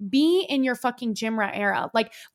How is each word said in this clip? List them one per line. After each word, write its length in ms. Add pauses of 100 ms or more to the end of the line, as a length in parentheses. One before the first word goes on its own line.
Be 380
in 160
your 120
fucking 400
gym 240
rat 160
era. 380
Like, 200 (220)